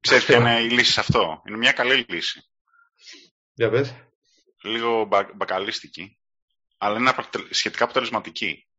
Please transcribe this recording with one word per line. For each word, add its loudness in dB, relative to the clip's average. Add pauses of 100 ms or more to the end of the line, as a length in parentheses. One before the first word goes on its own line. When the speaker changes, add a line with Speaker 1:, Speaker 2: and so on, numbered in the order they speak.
Speaker 1:
Ξέρεις 4
ποια 6
είναι 4
η 0
λύση 4
σε 0
αυτό; 0
Είναι -10
μια 2
καλή 0
λύση. -8 (1120)
Speaker 2:
Για 0
πες. 0 (680)
Speaker 1:
Λίγο 0
μπα-, 0
μπακαλίστικη, -8 (600)
αλλά -2
είναι 0
απο-, 0 (280)
σχετικά -2
αποτελεσματική. -4 (120)